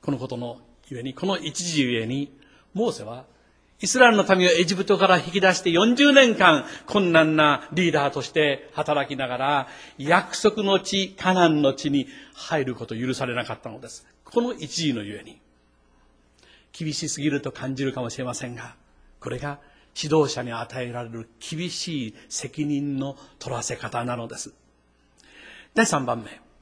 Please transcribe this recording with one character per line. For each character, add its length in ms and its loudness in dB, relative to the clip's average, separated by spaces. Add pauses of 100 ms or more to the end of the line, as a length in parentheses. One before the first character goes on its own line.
こ 100 -4
の 60 -4
こ 100 -8
と 80 -8
の 240 -10 (280)
ゆ 100 -12
え 40 -10
に、 120 -8
こ 120 -6
の 100 0
一 280 -8
時 180 0
ゆ 200 0
え 40 -4
に、 240 -6 (440)
モ 180 0
ー 20 -6
セ 80 -14
は 220 -14 (600)
イ 20 -2
ス 120 0
ラ 100 10
エ 40 6
ル 40 4
の 80 4 (100)
民 120 4
を 40 6
エ 140 4
ジ 120 -2
プ 100 -4
ト 100 4
か 120 4
ら 100 6
引 60 -2
き 180 -2
出 100 6
し 80 0
て 80 -2
四 260 4
十 180 6
年 240 8
間、 280 6 (220)
困 260 2
難 240 6
な 380 2
リ 160 2
ー 20 -4
ダ 140 2
ー 40 0
と 120 -6
し 80 -10
て 420 0
働 340 -2
き 80 -8
な 140 -4
が 80 -6
ら、 320 0 (300)
約 420 0
束 220 2
の 180 2
地、 300 -2
カ 240 0
ナ 140 6
ン 120 4
の 140 4
地 160 -4
に 180 0 (240)
入 320 -4
る 100 -6
こ 120 -12
と 80 -10
を 40 -8
許 140 -4
さ 140 -4
れ 80 -6
な 100 -4
か 100 -8
っ 60 -20
た 80 -14
の 120 -16
で 100 -18
す。 160 -20 (180)
こ 160 0
の 140 -2
一 320 -6
時 80 0
の 80 -6
ゆ 160 -12
え 40 -18
に。 160 -20 (1300)
厳 220 -6
し 160 -6
す 100 -8
ぎ 80 0
る 140 -2
と 100 -8
感 240 -8
じ 80 -4
る 80 -2
か 80 -8
も 80 -6
し 80 -12
れ 80 -8
ま 80 -8
せ 160 -10
ん 60 -12
が、 200 -16 (460)
こ 80 -10
れ 100 -8
が 200 -10 (360)
指 220 0
導 160 4
者 100 -6
に 80 -8
与 360 -8
え 40 -10
ら 140 -8
れ 60 -14
る 180 -12 (100)
厳 300 -8
し 400 -6
い 60 -14 (160)
責 340 -8
任 320 -2
の 220 -6 (200)
取 160 -8
ら 80 -6
せ 140 -6
方 300 -6
な 100 -4
の 120 -10
で 100 -14
す。 160 -14 (1200)
第 100 4
三 220 -2
番 160 -4
目。 180 -20 (220)